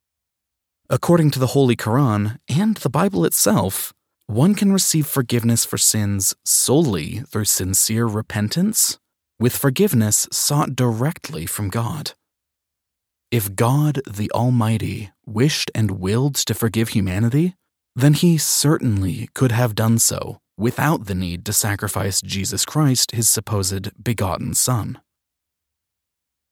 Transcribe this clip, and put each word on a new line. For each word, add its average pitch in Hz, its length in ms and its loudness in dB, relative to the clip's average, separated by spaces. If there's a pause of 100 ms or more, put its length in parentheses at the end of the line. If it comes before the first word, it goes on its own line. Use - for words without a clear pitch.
(880)
According 156 440 4
to - 60 -4
the 127 100 2
Holy 131 280 4
Quran 110 640 0 (100)
and 202 280 2
the - 120 -4
Bible 175 380 0
itself, - 680 0 (360)
one 147 260 4
can 196 180 4
receive 160 340 2
forgiveness 117 600 0
for - 100 -6
sins 101 680 0
solely 101 760 0
through 107 260 -6
sincere 110 640 0
repentance, 110 920 -2 (400)
with 120 160 0
forgiveness 135 760 2
sought 147 420 -2
directly 127 680 -2
from 104 240 -6
God. 117 440 -6 (1200)
If 101 240 -2
God, 139 520 2
the 104 220 -6
Almighty, 113 800 0 (160)
wished 123 480 0
and 101 240 0
willed 117 380 0
to - 180 -2
forgive 113 360 0
humanity, 117 680 0 (400)
then 143 180 6
he 170 240 4
certainly 110 960 0
could 131 160 2
have 113 240 2
done 113 240 2
so - 420 -4 (160)
without 131 500 -2
the 101 80 -4
need 87 300 -4
to 104 80 -4
sacrifice 101 680 -2
Jesus 98 420 -4
Christ, 143 460 0
his 110 180 0
supposed 98 600 -2 (120)
begotten 98 520 -4
Son. 127 460 -2 (1500)